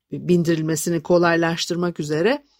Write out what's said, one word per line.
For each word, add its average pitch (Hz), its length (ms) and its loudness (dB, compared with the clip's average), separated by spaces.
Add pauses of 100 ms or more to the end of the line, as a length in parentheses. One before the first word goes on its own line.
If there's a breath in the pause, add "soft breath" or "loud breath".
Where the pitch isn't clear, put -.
(120)
bindirilmesini 160 920 0
kolaylaştırmak 170 1000 0
üzere 170 440 0 (160)